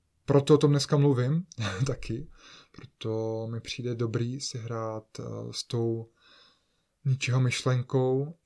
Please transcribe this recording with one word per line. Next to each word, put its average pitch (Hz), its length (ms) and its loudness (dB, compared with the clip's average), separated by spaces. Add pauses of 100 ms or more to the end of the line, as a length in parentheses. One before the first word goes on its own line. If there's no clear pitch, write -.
(240)
proto 143 300 6
o 143 40 10
tom 147 120 4
dneska 143 260 2
mluvím 143 500 2 (180)
<laughs> 101 220 -2
taky, 123 420 -6 (440)
proto 110 800 -6
mi 117 100 -6
přijde 123 340 -6
dobrý 117 460 -2
si - 180 -8
hrát, 113 600 -8
eh, - 20 -8 (280)
s - 140 -8
tou 117 440 -2 (960)
Nietzscheho 131 360 0
myšlenkou, 131 1040 0